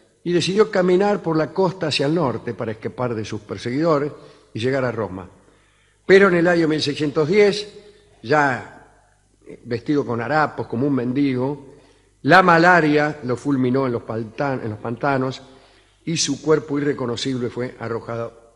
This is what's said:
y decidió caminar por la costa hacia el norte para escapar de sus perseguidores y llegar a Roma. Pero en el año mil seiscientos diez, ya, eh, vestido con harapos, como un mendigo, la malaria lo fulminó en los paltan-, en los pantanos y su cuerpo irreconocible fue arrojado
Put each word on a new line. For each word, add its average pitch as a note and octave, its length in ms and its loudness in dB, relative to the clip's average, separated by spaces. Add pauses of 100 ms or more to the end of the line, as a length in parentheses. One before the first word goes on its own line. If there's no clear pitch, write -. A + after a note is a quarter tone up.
(220)
y F3 100 -4
decidió G3 380 2
caminar F#3 520 2
por D#3+ 140 -2
la D#3 160 0
costa F3+ 360 -2
hacia C#3 180 -2
el D3+ 80 0
norte A#2+ 400 -2
para A2 180 -6
escapar A#2 420 -6
de G#2+ 100 -4
sus G#2 160 -8
perseguidores C#3+ 720 -2 (400)
y A2 80 -8
llegar C3 240 -2
a A#2+ 80 -2
Roma. F#2+ 360 -8 (760)
Pero F#3+ 220 8
en F3 60 2
el E3+ 120 2
año E3+ 220 2
mil D3+ 140 0
seiscientos D3 440 -2
diez, G3+ 400 2 (560)
ya, C3 960 -2 (320)
eh, - 160 -18
vestido A#2+ 400 -2
con A#2 160 -4
harapos, B2+ 460 0
como A#2+ 200 -2
un C#3+ 80 0
mendigo, C3 800 -2 (480)
la E3+ 200 8
malaria E3 840 4
lo B2 120 -2
fulminó C3 500 0
en B2 60 -2
los A2+ 100 -4
paltan-, A#2 600 -6
en A2 80 -6
los G#2+ 80 -8
pantanos C3 640 -4 (640)
y E3 100 -4
su C#3 240 -4
cuerpo D3 380 0
irreconocible B2+ 720 -4
fue B2 300 -8
arrojado A#2 760 -8